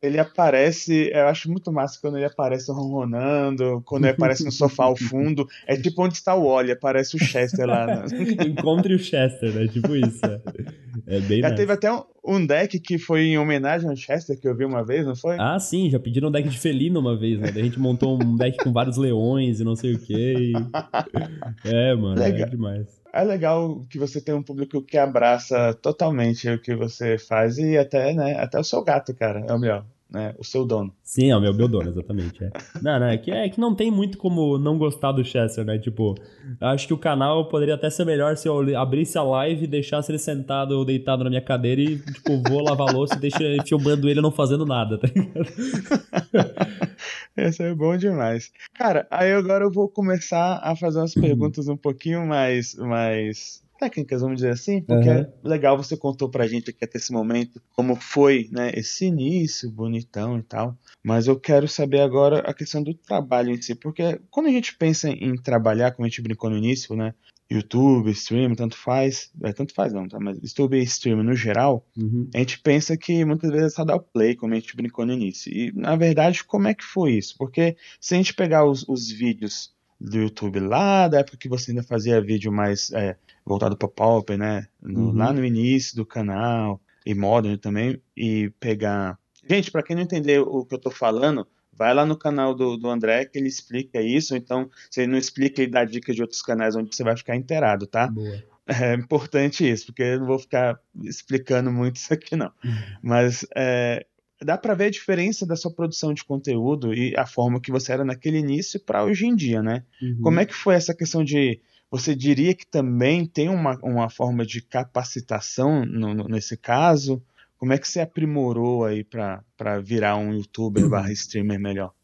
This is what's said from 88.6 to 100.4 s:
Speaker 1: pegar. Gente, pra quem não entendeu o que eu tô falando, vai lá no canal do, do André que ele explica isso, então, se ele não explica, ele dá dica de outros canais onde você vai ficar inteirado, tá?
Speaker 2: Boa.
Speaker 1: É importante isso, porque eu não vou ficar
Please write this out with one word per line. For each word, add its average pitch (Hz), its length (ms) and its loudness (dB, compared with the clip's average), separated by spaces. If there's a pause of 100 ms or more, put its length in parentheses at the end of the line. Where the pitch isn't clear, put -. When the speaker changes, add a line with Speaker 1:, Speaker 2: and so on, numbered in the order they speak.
Speaker 1:
pegar. 101 580 -2 (300)
Gente, 196 220 0
pra 156 120 -2
quem 170 140 -4
não 175 60 -2
entendeu 147 400 2
o 131 220 -2
que 127 100 -10
eu 123 40 -4
tô 131 120 -6
falando, 120 560 0 (260)
vai 117 220 2
lá 143 100 4
no 156 120 0
canal 139 380 0
do, 127 220 0
do 117 140 -6
André 117 340 2
que 139 140 -10
ele 135 100 -2
explica 127 540 -8
isso, 131 340 0
então, 127 320 -4 (220)
se - 120 -4
ele 123 100 0
não 131 60 2
explica, 135 440 -2
ele 127 80 0
dá 120 140 2
dica 117 280 -6
de 113 80 -4
outros 113 220 -6
canais 113 340 -2
onde 113 180 -6
você - 80 -6
vai 113 140 0
ficar 120 200 -8
inteirado, 127 500 -2
tá? 117 220 -2
Speaker 2:
Boa. 107 340 -8 (240)
Speaker 1:
É 120 280 0
importante 143 720 0
isso, 117 200 0
porque 123 160 -6
eu 127 180 0
não 131 60 -4
vou 131 120 0
ficar 123 400 0 (240)